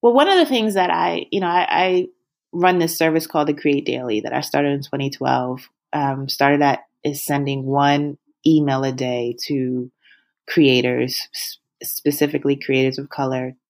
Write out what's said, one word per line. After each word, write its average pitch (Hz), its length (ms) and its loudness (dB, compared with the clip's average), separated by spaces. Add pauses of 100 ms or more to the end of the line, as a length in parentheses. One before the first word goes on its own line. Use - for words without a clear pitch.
well, 240 120 6
one 285 160 6
of 381 80 6
the 330 80 6
things 220 300 0
that 180 160 2
I, 170 400 -2
you 196 80 0
know, 180 80 -2
I, 175 200 2
I 185 400 2 (440)
run 180 260 2
this 165 180 0
service 160 300 2
called 147 220 0
the 147 80 0
Create 143 280 0
Daily 123 380 -2
that - 120 -8
I 131 80 -2
started 143 320 0
in 139 100 -4
twenty 139 260 -4
twelve. 131 580 -4 (240)
Um, 135 380 -4
started 143 320 2
at 143 240 0 (180)
is 143 200 -6
sending 139 420 -2
one 143 540 0 (260)
email 143 380 2
a 135 80 -2
day 123 440 -4 (120)
to 127 440 -4 (560)
creators, 127 840 2
s-, - 240 -10 (240)
specifically 143 720 -2
creators 131 440 -2
of 143 100 -12
color. 131 460 -4 (140)